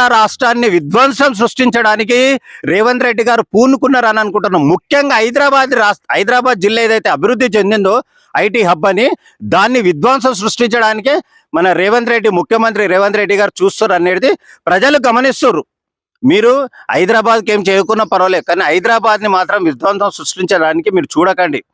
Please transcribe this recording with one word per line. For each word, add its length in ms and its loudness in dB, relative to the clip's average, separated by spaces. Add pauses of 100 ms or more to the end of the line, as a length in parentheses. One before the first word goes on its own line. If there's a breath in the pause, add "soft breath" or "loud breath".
రాష్ట్రాన్ని 600 0
విధ్వంసం 640 0
సృష్టించడానికి 840 0 (460 loud breath)
రేవంత్ 420 0
రెడ్డి 160 -2
గారు 280 0
పూనుకున్నారని 720 2
అనుకుంటున్నాం. 440 -2
ముఖ్యంగా 480 0
హైదరాబాద్ 600 0
రాష్ట్ర-, 380 -2
హైదరాబాద్ 460 0
జిల్లా 220 0
ఏదైతే 280 0
అభివృద్ధి 400 0
చెందిందో 460 0 (380 soft breath)
ఐటీ 300 0
హబ్ 220 0
అని, 220 0 (360 soft breath)
దాన్ని 380 0
విధ్వంసం 520 0
సృష్టించడానికే 840 -2 (380 soft breath)
మన 180 2
రేవంత్ 420 0
రెడ్డి, 160 0
ముఖ్యమంత్రి 580 0
రేవంత్ 340 0
రెడ్డి 160 -2
గారు 200 0
చూస్తారు 360 0
అనేది 380 0 (360 soft breath)
ప్రజలు 340 2
గమనిస్తుర్రు. 600 0 (600)
మీరు 300 4 (380 loud breath)
హైదరాబాద్కి 600 0
ఏం 120 0
చేయకున్నా 420 0
పర్వాలేదు, 420 0
కానీ 160 0
హైదరాబాద్ని 680 0
మాత్రం 340 0
విధ్వంసం 480 -2
సృష్టించడానికి 800 -2
మీరు 200 -2
చూడకండి. 480 0 (140)